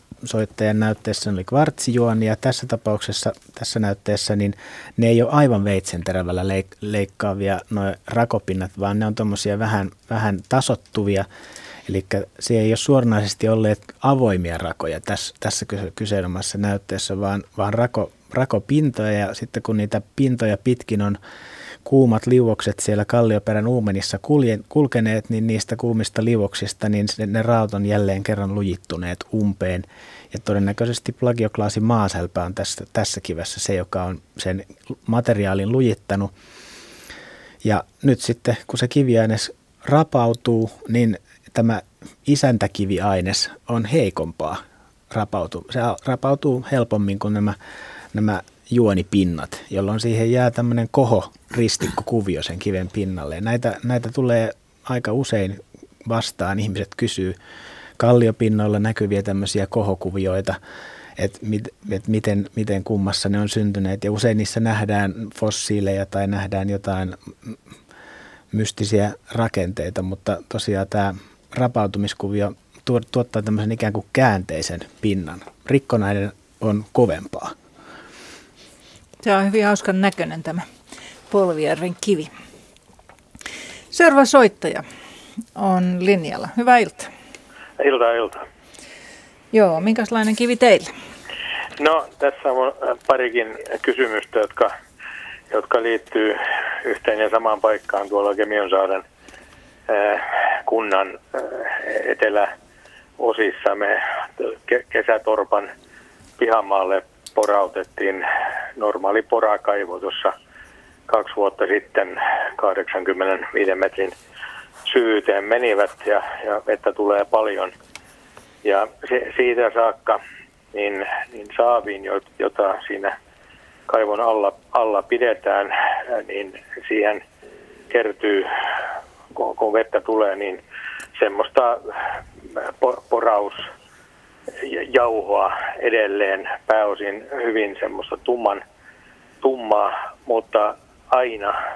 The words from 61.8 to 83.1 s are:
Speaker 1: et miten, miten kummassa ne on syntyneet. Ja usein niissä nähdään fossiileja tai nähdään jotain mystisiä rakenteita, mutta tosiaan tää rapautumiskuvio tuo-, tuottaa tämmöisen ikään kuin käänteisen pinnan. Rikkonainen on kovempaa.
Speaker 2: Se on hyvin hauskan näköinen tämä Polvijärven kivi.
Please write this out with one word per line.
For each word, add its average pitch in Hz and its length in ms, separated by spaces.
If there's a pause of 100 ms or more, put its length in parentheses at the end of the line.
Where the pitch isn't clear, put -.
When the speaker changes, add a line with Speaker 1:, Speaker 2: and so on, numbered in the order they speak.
Speaker 1:
et 95 160
miten, 107 480
miten 104 280
kummassa 98 460
ne 101 100
on 104 100
syntyneet. 101 540
Ja 101 80
usein 107 260
niissä 107 220
nähdään 104 540 (220)
fossiileja 98 720
tai 98 220
nähdään 98 420
jotain 95 460 (1400)
mystisiä 104 600 (200)
rakenteita, 95 680
mutta 95 360 (120)
tosiaan 98 400
tää 98 260 (400)
rapautumiskuvio 101 960 (320)
tuo-, 120 160 (100)
tuottaa 117 300
tämmöisen 107 300
ikään 113 220
kuin 104 200
käänteisen 90 640 (220)
pinnan. 92 400 (240)
Rikkonainen 101 640 (300)
on 107 320
kovempaa. 98 580 (1700)
Speaker 2:
Se 202 140
on 196 100
hyvin 208 200
hauskan 196 360
näköinen 165 420
tämä 170 180 (680)
Polvijärven 170 680
kivi. 175 260 (1600)